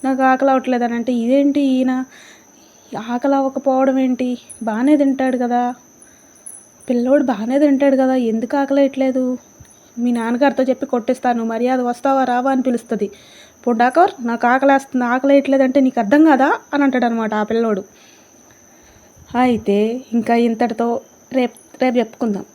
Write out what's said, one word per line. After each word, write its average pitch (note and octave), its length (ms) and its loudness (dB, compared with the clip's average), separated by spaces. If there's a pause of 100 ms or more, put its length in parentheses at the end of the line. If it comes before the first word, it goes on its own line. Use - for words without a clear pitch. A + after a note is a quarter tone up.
"నాకు C4 180 -2
ఆకలి C4 280 2
అవ్వట్లేదు" B3+ 340 0
అని A#3 100 -2
అంటే, A#3 200 -4
"ఇదేంటి C#4 480 2
ఈయన B3+ 440 0 (1040)
ఆకలి C4 260 -2
అవ్వకపోవడం C4+ 640 0
ఏంటి, B3+ 380 -2 (260)
బాగానే A#3+ 340 2
తింటాడు C4+ 400 0
కదా, B3 380 -2 (1120)
పిల్లోడు B3+ 340 2
బాగానే B3 360 -2
తింటాడు C#4 360 4
కదా, C4 200 2
ఎందుకు A#3 420 -2
ఆకలి C#4 240 0
వేయట్లేదు? C4 560 0 (640)
మీ A#3+ 120 0
నాన్నగారితో A#3+ 520 0
చెప్పి B3+ 220 -2
కొట్టిస్తాను, A#3+ 600 -2
మర్యాద A#3+ 340 -2
వస్తావా C4 440 0
రావా?" B3 280 0
అని B3+ 100 0
పిలుస్తుంది. A#3 500 -2 (560)
"పొండాకర్, B3 520 2
నాకు A#3 280 -4
ఆకలి C4+ 260 2
వేస్తుంది, C4 320 -2
ఆకలి C4 280 0
వేయట్లేదంటే C4+ 480 2
నీకు C4 180 0
అర్థం C#4+ 260 4
కాదా?" D4 340 2 (140)
అని C#4+ 100 0
అంటాడనమాట A#3 500 0
ఆ G#3+ 100 -2
పిల్లోడు. A3 400 -2 (1500)
అయితే A3+ 640 0 (120)
ఇంకా A#3 220 0
ఇంతటితో A#3 640 0 (320)
రేపు, B3 200 0 (280)
రేపు B3 160 0
చెప్పుకుందాం. A3 580 -4